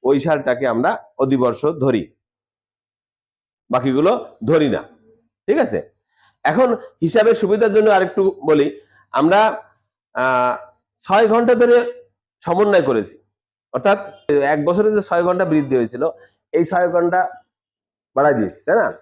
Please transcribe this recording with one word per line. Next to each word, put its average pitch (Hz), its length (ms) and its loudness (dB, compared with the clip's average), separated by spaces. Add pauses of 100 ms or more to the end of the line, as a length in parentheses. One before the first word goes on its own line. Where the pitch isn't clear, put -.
ওই 139 160 2
সালটাকে 135 480 -4
আমরা 120 240 -2 (260)
অধিবর্ষ 127 480 -2
ধরি, 135 380 -2 (1700)
বাকিগুলো 131 420 0 (380)
ধরি 156 200 2
না, 85 120 -4 (680)
ঠিক 392 100 0
আছে? - 220 -2 (680)
এখন 220 240 2 (320)
হিসাবের 214 340 2
সুবিধার 214 380 0
জন্য 214 160 4
আরেকটু 185 320 0 (280)
বলি, 151 180 2 (460)
আমরা, 165 260 2 (760)
আহ, 123 400 0 (500)
ছয় 214 220 2
ঘন্টা 233 280 2
ধরে 240 220 4 (680)
সমন্বয় 180 460 2
করেছি, 110 260 -2 (580)
অর্থাৎ 196 260 0 (440)
এক 147 220 0
বছরে 196 300 2
যে 208 60 0
ছয় 175 220 -2
ঘন্টা 180 220 0
বৃদ্ধি 147 300 0
হয়েছিল, 123 280 -2 (480)
এই 165 140 2
ছয় 175 240 0
ঘন্টা 175 300 0 (960)
বাড়াই 143 180 2
দিয়েছি, 104 320 -4
তাই 175 100 0
না? 208 120 0 (140)